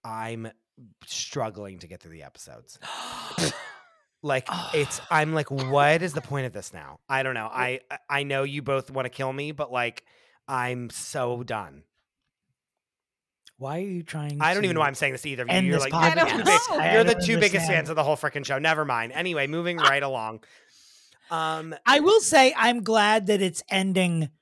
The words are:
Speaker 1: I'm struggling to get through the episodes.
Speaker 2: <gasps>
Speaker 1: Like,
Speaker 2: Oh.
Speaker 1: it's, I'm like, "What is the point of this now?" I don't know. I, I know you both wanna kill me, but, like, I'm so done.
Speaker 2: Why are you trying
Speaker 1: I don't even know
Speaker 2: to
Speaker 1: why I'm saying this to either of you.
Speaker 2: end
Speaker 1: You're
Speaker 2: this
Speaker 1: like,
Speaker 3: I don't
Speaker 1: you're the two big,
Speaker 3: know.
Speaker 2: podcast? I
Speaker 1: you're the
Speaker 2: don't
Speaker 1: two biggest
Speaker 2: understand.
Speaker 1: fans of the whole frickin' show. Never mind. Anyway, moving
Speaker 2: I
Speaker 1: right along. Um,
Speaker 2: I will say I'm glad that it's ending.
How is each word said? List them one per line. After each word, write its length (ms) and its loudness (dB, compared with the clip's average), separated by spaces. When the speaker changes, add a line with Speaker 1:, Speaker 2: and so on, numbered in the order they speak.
Speaker 1:
I'm 460 -10
struggling 720 -8
to 60 -18
get 140 -18
through 120 -20
the 120 -18
episodes. 540 -20
Speaker 2:
<gasps> 140 -2
Speaker 1:
Like, 280 -2
Speaker 2:
Oh. 220 -6
Speaker 1:
it's, 380 0
I'm 240 2
like, 160 -2
"What 500 4
is 140 -6
the 80 -6
point 240 -6
of 80 -10
this 180 -12
now?" 260 -16
I 120 2
don't 120 -2
know. 180 -6
I, 280 -2
I 140 0
know 220 -2
you 180 -6
both 280 -4
wanna 200 -6
kill 200 -6
me, 220 -8
but, 180 -2
like, 320 -2
I'm 400 -2
so 540 -6
done. 400 -8
Speaker 2:
Why 220 -8
are 20 -8
you 200 -8
trying 380 -8
Speaker 1:
I 140 4
don't 100 0
even 100 2
know 40 2
Speaker 2:
to 20 2
Speaker 1:
why 80 4
I'm 60 -2
saying 180 -2
this 100 -10
to 80 -8
either 120 -6
of 60 -4
you. 60 2
Speaker 2:
end 120 4
Speaker 1:
You're 100 2
Speaker 2:
this 140 2
Speaker 1:
like, 40 -4
Speaker 3:
I 200 6
don't 140 4
Speaker 1:
you're 100 0
the 60 -2
two 0 -
big, 20 4
Speaker 3:
know. 120 6
Speaker 2:
podcast? 40 0
I 140 2
Speaker 1:
you're 100 8
the 80 4
Speaker 2:
don't 140 0
Speaker 1:
two 80 2
biggest 200 4
Speaker 2:
understand. 220 2
Speaker 1:
fans 140 0
of 60 -2
the 60 2
whole 140 2
frickin' 300 -6
show. 120 -2
Never 280 2
mind. 260 -2
Anyway, 340 -2
moving 320 -4
Speaker 2:
I 120 -2
Speaker 1:
right 120 2
along. 400 -6
Um, 440 -4
Speaker 2:
I 140 8
will 200 6
say 360 6
I'm 260 2
glad 440 4
that 160 2
it's 280 -2
ending. 600 2